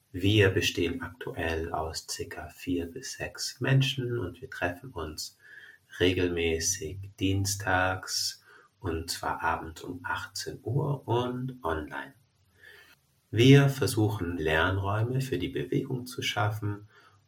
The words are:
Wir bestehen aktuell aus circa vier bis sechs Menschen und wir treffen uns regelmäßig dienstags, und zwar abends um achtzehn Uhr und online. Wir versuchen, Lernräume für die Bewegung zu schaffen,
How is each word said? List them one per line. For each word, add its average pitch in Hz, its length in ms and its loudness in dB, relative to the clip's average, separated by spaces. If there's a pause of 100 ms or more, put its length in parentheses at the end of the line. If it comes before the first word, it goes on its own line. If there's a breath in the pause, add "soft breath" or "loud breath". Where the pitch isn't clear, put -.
(120)
Wir 98 380 6
bestehen 85 520 0
aktuell 82 680 -4
aus 80 360 -6
circa - 420 -10
vier 87 360 -4
bis - 280 -12
sechs - 460 -8
Menschen 127 600 2
und - 200 -6
wir - 80 -14
treffen 87 440 -6
uns 78 440 -10 (640 loud breath)
regelmäßig 85 1000 0 (200)
dienstags, 95 1300 -2 (340 loud breath)
und 80 320 -4
zwar - 320 -4
abends 82 400 -4
um 90 220 -8
achtzehn - 580 -8
Uhr 139 460 -2
und 123 560 -2
online. 76 500 -6 (1160 loud breath)
Wir 135 360 10
versuchen, 101 680 0
Lernräume 98 840 2
für - 180 -2
die - 100 -2
Bewegung - 580 -4
zu - 160 -8
schaffen, 104 640 -2 (420 soft breath)